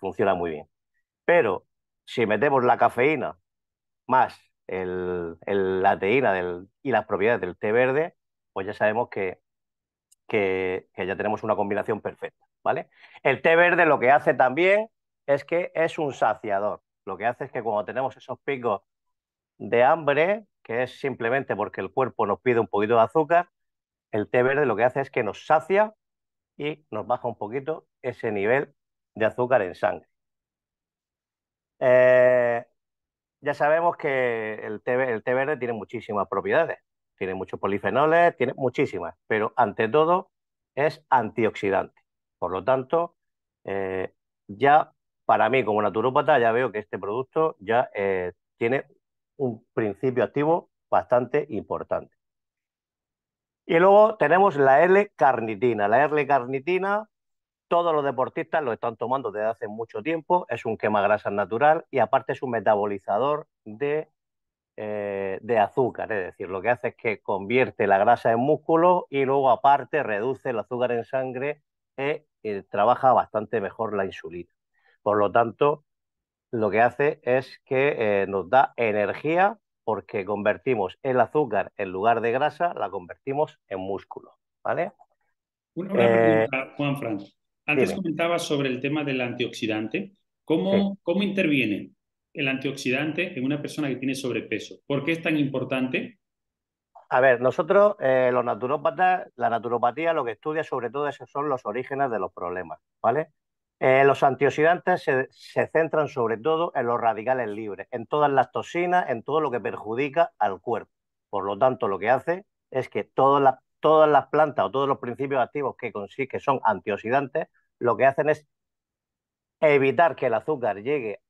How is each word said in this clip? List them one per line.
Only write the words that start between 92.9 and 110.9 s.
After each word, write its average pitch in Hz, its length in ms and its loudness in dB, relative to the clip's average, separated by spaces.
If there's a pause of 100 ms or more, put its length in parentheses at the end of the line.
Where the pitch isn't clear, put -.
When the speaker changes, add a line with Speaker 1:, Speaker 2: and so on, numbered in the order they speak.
Speaker 2:
en 123 60 -6
una 147 180 -4
persona - 240 -8
que 127 100 -4
tiene 131 200 -6
sobrepeso? 110 580 -6 (140)
¿Por 139 160 -2
qué 165 80 -2
es 165 100 -4
tan 160 140 0
importante? 127 800 -4 (920)
Speaker 1:
A 131 120 2
ver, 127 200 6
nosotros, 185 600 2
eh, 131 320 2
los 123 120 0
naturópatas, 147 920 -2
la 117 140 0
naturopatía 120 600 -2
lo 151 120 0
que 117 80 -4
estudia 156 320 -6
sobre 120 260 -6
todo 143 160 -4
esos 135 240 -10
son 143 180 -6
los 131 160 -4
orígenes 127 460 -4
de 110 80 -4
los 95 140 -6
problemas, 90 480 -10 (200)
¿vale? 143 280 -2 (500)
Eh, 135 280 4
los 139 160 2
antioxidantes 151 800 2
se, 131 280 0
se - 360 -4
centran 156 420 0
sobre 113 300 -2
todo 160 360 -2
en 127 120 -2
los 117 120 0
radicales 113 500 -2
libres, 104 420 -10
en 117 160 -8
todas 147 240 2
las 135 200 2
toxinas, 175 600 -2
en 117 120 -4
todo 156 200 -2
lo 147 80 -2
que 120 100 -4
perjudica 123 800 -4
al 101 240 -2
cuerpo. 104 280 -6 (380)